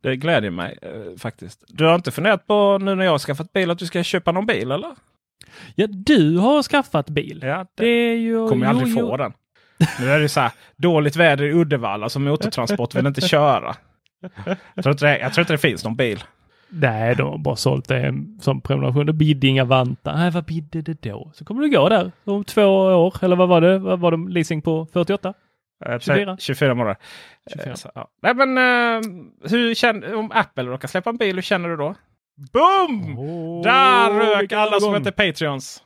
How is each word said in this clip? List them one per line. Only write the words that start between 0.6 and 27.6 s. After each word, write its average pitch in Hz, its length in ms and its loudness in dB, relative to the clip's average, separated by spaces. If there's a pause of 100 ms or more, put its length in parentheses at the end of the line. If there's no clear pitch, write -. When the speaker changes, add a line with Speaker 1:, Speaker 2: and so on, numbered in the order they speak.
Speaker 1:
eh, 95 360 -14
faktiskt. - 500 -14
Du - 160 -4
har 165 100 6
inte 175 160 -2
funderat 196 360 -2
på, 202 320 2
nu 196 160 -2
när 190 100 0
jag 175 80 2
har 147 60 2
skaffat 160 340 -8
bil, 185 180 0
att 170 80 -4
du 175 80 -10
ska 170 160 -4
köpa 170 300 -2
någon 196 140 -2
bil, 127 240 -2
eller? 240 240 -6 (800)
Speaker 2:
Ja, 208 120 0
du 190 500 4
har 262 260 4
skaffat - 480 -2
bil. 151 320 -4
Speaker 1:
Ja, 139 140 -4
det 185 280 -6
Speaker 2:
Det 233 40 4
är 233 280 0
ju, 226 320 -2
Speaker 1:
kommer 214 180 0
jag 226 80 2
Speaker 2:
jo, 247 40 2
Speaker 1:
aldrig 240 200 0
Speaker 2:
jo. 240 100 -2
Speaker 1:
få - 80 -4
den. 117 160 -4 (680)
Nu 127 100 0
är 147 80 4
det 151 100 2
så 143 120 0
här, 123 100 2 (260)
dåligt 147 400 2
väder 143 280 4
i 143 80 0
Uddevalla, 120 560 0
så 135 120 -4
motortransport 143 760 -2
vill 127 120 0
inte 139 140 -2
köra. 139 560 2 (1000)
Jag 185 100 -8
tror 143 80 2
inte 147 140 0
det, 143 120 4
jag 127 140 -4
tror 170 100 0
inte 170 100 0
det 147 60 0
finns 127 260 0
någon 113 120 -4
bil. 117 280 -2 (440)
Speaker 2:
Nej, 120 460 -2
de 139 140 -2
har 147 100 -10
bara 143 180 -4
sålt 135 320 -2
det 131 260 -2 (260)
som 135 200 -2
prenumeration. 139 460 -2
Då 156 60 0
bidde 151 340 2
inga 131 180 4
vantar. 131 520 0
Nej, 175 140 0
vad 165 140 -4
bidde 160 380 -8
det 156 200 -10
då? 113 320 -12
Så 151 100 -20
kommer 233 180 -6
du 302 80 0
gå 165 180 6
där 185 240 2 (120)
om 202 200 -4
två 214 200 2 (420)
år. 185 160 -2
Eller 180 140 2
vad 180 120 4
var 170 120 6
det? 185 180 6
Vad 185 220 -2
var 175 100 4
det 170 220 -4
leasing 160 300 -2
på? 160 300 -2
Fyrtioåtta? 185 420 -2 (520)
Speaker 1:
Eh, 120 120 -4
Speaker 2:
Tjugofyra? 190 380 -2
Speaker 1:
tjugofyra 139 380 -2
månader. 110 220 -2 (540)
Speaker 2:
Tjugofyra. - 200 -12